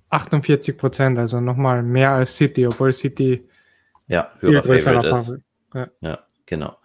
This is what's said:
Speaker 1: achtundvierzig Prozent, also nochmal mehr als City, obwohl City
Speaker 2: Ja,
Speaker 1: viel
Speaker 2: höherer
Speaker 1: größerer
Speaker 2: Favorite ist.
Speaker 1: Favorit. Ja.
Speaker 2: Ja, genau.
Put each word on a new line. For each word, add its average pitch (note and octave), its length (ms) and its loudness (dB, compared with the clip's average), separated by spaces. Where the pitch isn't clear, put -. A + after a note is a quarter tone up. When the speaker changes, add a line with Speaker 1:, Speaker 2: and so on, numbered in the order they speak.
Speaker 1:
achtundvierzig C#3+ 680 -2
Prozent, C3 420 0
also A#2+ 200 -2
nochmal B2 440 0
mehr C3 280 2
als C3 240 0
City, B2+ 300 2
obwohl C3 280 0
City C3 540 -4
Speaker 2:
Ja, - 320 -2
Speaker 1:
viel - 100 2
Speaker 2:
höherer C#3+ 140 6
Speaker 1:
größerer A#2+ 400 2
Speaker 2:
Favorite - 60 0
ist. A#2+ 160 0
Speaker 1:
Favorit. B2+ 180 -12
Ja. B2 360 -10
Speaker 2:
Ja, - 140 -10
genau. D2+ 380 -8